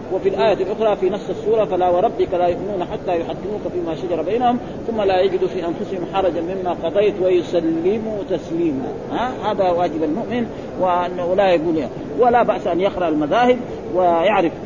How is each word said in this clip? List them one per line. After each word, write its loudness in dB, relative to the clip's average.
وفي 0
الآية 2
الأخرى 0
في 0
نفس -4
السورة: 0
"فلا 2
وربك 2
لا 2
يؤمنون -2
حتى -4
يحكموك -6
فيما -4
شجر -4
بينهم 0
ثم -2
لا 4
يجدوا 2
في -6
أنفسهم -4
حرجا 0
مما -4
قضيت 2
ويسلموا 0
تسليما". -2
ها؟ -2
هذا 2
واجب 0
المؤمن، -2
وأنه 0
لا 6
يقول 4
يعني. -2
ولا 6
بأس 0
أن 0
يقرأ 0
المذاهب 4
ويعرف 4